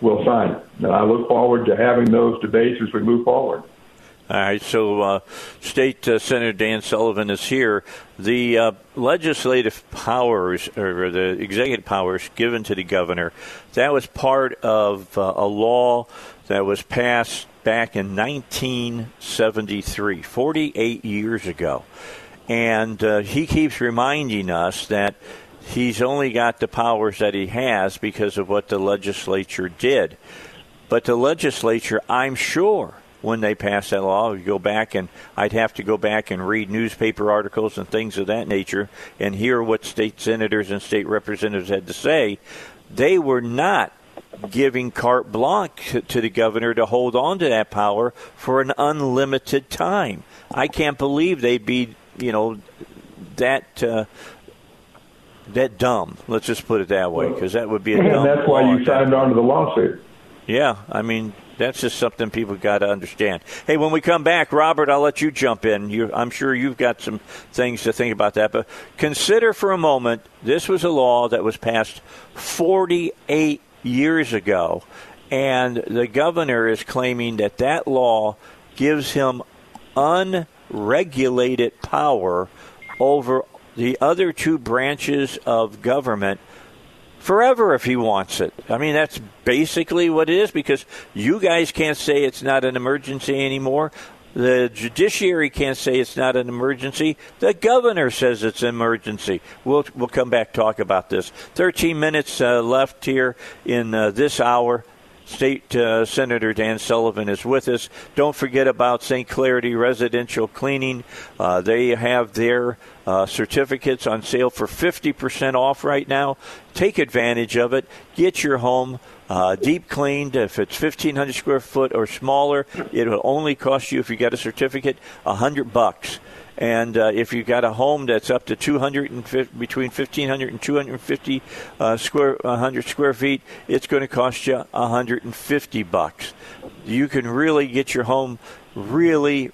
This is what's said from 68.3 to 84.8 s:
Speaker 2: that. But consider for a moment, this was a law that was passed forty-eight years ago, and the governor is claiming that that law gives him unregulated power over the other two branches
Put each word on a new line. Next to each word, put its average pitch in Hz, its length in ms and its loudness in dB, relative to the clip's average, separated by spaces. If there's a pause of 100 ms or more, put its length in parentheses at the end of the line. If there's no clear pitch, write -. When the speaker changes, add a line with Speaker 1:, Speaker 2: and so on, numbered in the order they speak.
Speaker 2:
that. 107 160 2
But 113 160 -2 (300)
consider 208 560 2
for 196 180 0
a 185 60 0
moment, 127 440 2 (220)
this 143 240 0
was 185 160 0
a 175 60 2
law 123 400 4
that 113 140 0
was 110 140 -2
passed 113 440 -2 (320)
forty-eight 170 1300 0 (220)
years 135 500 0
ago, 90 500 0 (480)
and 127 460 0 (100)
the 117 200 0
governor 135 600 2
is 110 160 0
claiming 120 540 -2
that 104 220 0
that 139 280 0
law 117 480 2 (400)
gives 143 380 0
him 131 280 0 (540)
unregulated 131 1900 0
power 95 680 0 (500)
over 131 460 2 (320)
the 123 240 0
other 170 320 2
two 160 240 0
branches 135 880 -2